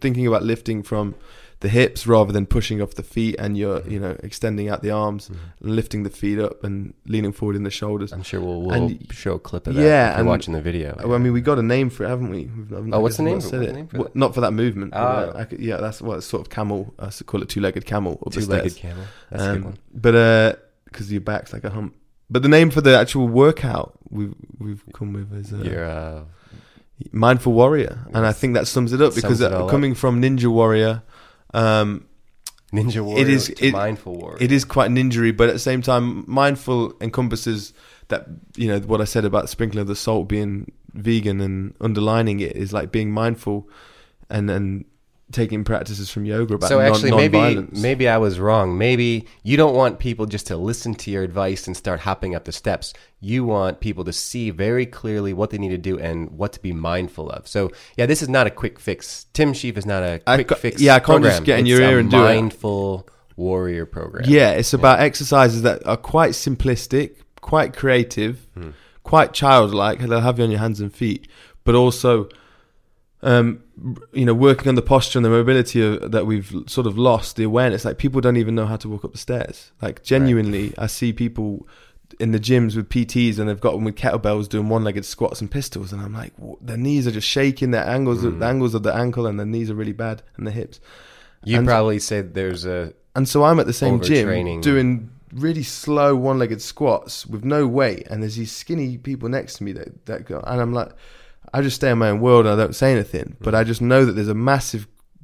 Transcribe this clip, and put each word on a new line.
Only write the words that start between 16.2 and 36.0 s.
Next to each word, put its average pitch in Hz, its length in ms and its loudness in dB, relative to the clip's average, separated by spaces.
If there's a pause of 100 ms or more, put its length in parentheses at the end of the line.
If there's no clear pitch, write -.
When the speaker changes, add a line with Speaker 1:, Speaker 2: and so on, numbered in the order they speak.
Speaker 1:
sort - 160 -8
of - 80 -18
camel, 104 480 -6
I - 80 -12
s-, - 160 -14
call - 200 -6
it - 60 -10
two-legged 98 380 -4
camel 98 400 -4
up - 80 -8
the 113 80 -4
Speaker 2:
Two-legged 92 300 -2
Speaker 1:
stairs. 87 200 -14
Speaker 2:
camel. 90 120 -14 (260)
That's - 120 -6
a 98 40 -2
good 98 100 0
Speaker 1:
Um, 95 80 -6
Speaker 2:
one. 98 140 -14 (160)
Speaker 1:
but, 117 200 4
uh, 113 380 6 (400)
'cause 101 180 -12
your 101 120 -4
back's 104 300 -8
like 107 120 -12
a 104 60 -8
hump. 107 240 -10 (360)
But 127 120 2
the 139 60 4
name 160 220 8
for 143 120 0
the 135 140 8
actual 120 300 2
workout 127 680 2 (160)
we've, 104 240 -8 (260)
we've 104 320 -12
come 104 220 -10
with 101 200 -10
is, 101 180 -12
uh, 101 120 -10
Speaker 2:
Your, 85 220 -6
uh, 80 340 -10 (920)
Speaker 1:
Mindful 120 400 4
Warrior. 123 480 4 (120)
And 113 140 -2
I - 40 4
Speaker 2:
Yes. 104 80 -2
Speaker 1:
think 123 160 0
that 113 120 2
sums 120 260 0
it 127 80 2
up, 147 120 6
Speaker 2:
Sums - 100 -4
Speaker 1:
because, 113 180 2
Speaker 2:
it 117 120 2
Speaker 1:
uh, 92 60 0
Speaker 2:
all 90 60 -2
up. 92 60 -2
Speaker 1:
coming 139 240 2
from 123 260 0
Ninja 131 280 2
Warrior, 110 540 2 (520)
um, 107 500 0 (680)
Speaker 2:
Ninja 107 240 0
Speaker 1:
it 110 40 -2
Speaker 2:
Warrior 107 280 2
Speaker 1:
is, 131 180 2
Speaker 2:
to - 200 -2
Speaker 1:
it, 135 60 4
Speaker 2:
Mindful 101 440 -4
Warrior. 82 240 -14
Speaker 1:
it 123 120 2
is 139 140 2
quite 120 240 2
ninja-y, 120 400 2
but 113 180 4
at - 60 2
the 104 60 -4
same 127 200 -2
time, 120 460 0